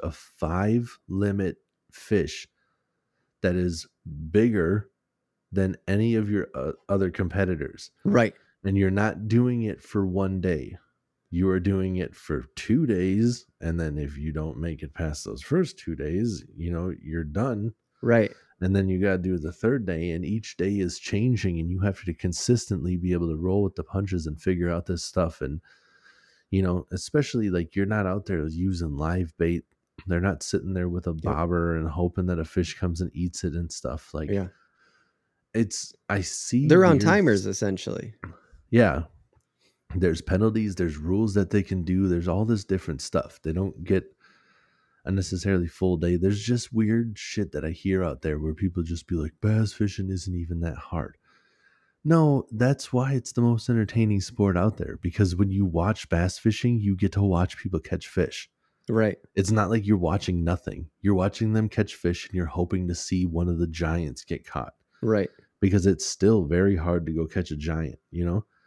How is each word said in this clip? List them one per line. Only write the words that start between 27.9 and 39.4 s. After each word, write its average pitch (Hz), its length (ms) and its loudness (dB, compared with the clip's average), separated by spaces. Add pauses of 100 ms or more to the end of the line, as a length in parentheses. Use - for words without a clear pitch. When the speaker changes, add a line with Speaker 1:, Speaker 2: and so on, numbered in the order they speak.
Speaker 1:
out 95 220 -4
there 82 200 -2
using 85 480 -2
live 82 440 -2
bait. 85 260 0 (420)
They're 87 120 2
not 90 240 0
sitting - 300 -2
there 90 160 -2
with 87 180 -4
a 85 60 -2
Speaker 2:
Yep. 80 80 -6
Speaker 1:
bobber 85 540 0
and 80 120 -2
hoping 87 400 -2
that 87 120 -2
a 80 60 -4
fish - 320 -2
comes 85 240 -2
and 87 140 -4
eats 87 280 -4
it 82 100 -2
and 82 180 -4
stuff. - 440 -10
Like, 76 160 -4
Speaker 2:
Yeah. 98 160 -2 (1080)
Speaker 1:
it's, - 400 -2 (160)
I 98 120 0
see - 460 -2
Speaker 2:
They're 180 180 10
on 170 80 8
Speaker 1:
weird 127 80 6
Speaker 2:
timers, 156 460 6
Speaker 1:
s- 98 80 -4
Speaker 2:
essentially. 98 600 -4 (540)
Speaker 1:
Yeah. 92 340 4 (920)